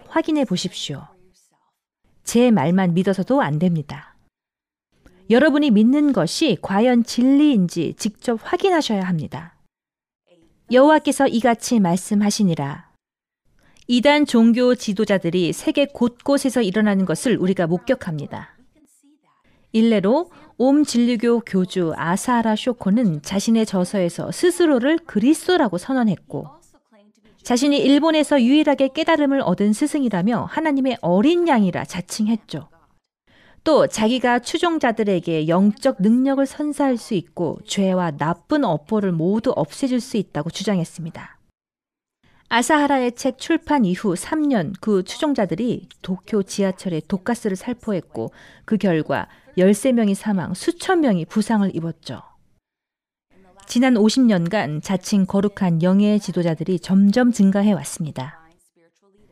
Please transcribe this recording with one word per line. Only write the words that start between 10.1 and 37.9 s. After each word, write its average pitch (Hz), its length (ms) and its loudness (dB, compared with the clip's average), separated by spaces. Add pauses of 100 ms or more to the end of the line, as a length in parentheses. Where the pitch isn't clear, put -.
여호와께서 285 560 4
이같이 233 540 0
말씀하시니라. 180 1120 -2 (960)
이단 285 380 4
종교 240 500 4
지도자들이 185 760 -2
세계 285 340 0
곳곳에서 254 760 -2
일어나는 202 420 0
것을 175 320 0
우리가 185 300 0
목격합니다. 175 920 -6 (1160)
일례로 226 580 2 (280)
옴 277 260 2
진리교 240 560 0
교주 185 560 -2
아사하라 220 580 -2
쇼코는 214 680 -2
자신의 220 440 0
저서에서 180 640 -4
스스로를 320 680 0
그리스도라고 269 800 0
선언했고, 214 680 -4 (960)
자신이 269 360 2
일본에서 294 640 4
유일하게 277 480 2
깨달음을 294 520 0
얻은 202 320 0
스승이라며 214 720 -2
하나님의 277 560 -2
어린 294 480 2
양이라 202 360 2
자칭했죠. 180 840 -6 (960)
또 240 220 4
자기가 240 540 0
추종자들에게 214 1080 -2
영적 208 520 0
능력을 262 440 2
선사할 285 520 -2
수 - 180 -8
있고 - 520 -6
죄와 185 460 -2